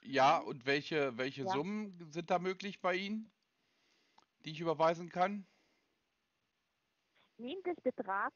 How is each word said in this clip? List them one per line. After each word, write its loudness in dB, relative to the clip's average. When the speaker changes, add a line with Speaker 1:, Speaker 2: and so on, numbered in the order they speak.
Speaker 1:
ja, 6
Speaker 2:
Mhm. -8
Speaker 1:
und -8
welche, 0
welche -2
Speaker 2:
Ja. -2
Speaker 1:
Summen -4
sind -6
da 4
möglich -6
bei 2
Ihnen, -4
die -10
ich -8
überweisen 4
kann? 0
Speaker 2:
Mindestbetrag -4